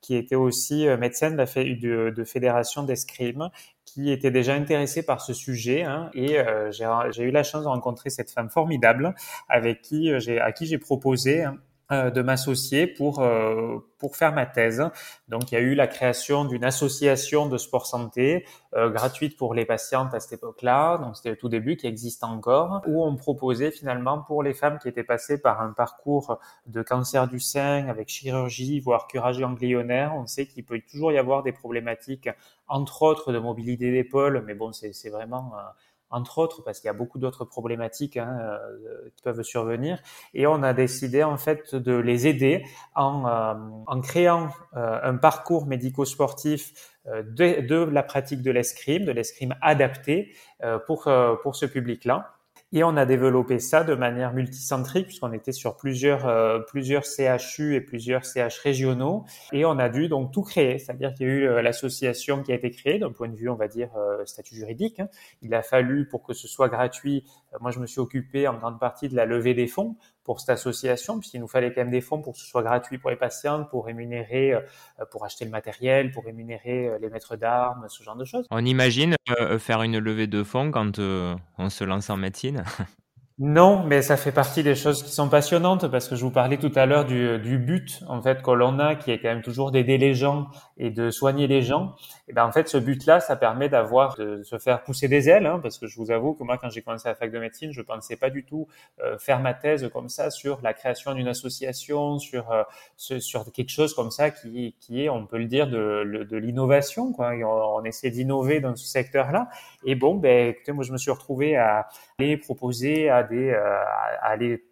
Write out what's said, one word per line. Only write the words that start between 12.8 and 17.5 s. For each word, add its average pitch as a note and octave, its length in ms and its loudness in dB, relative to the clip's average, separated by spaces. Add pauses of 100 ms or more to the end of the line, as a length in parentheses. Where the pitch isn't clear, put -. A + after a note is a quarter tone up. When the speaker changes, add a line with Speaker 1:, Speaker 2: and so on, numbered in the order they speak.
Speaker 1:
pour, C#3+ 320 -2
euh, A2+ 580 2 (200)
pour - 180 -8
faire D#3 160 4
ma C#3+ 120 0
thèse. A#2 380 2 (460)
Donc, A#2+ 240 -4
il - 20 -6
y A#2 40 2
a - 20 2
eu B2+ 160 2
la C#3 100 4
création C3 580 0
d'une B2 200 -4
association C#3 840 2
de B2+ 120 -2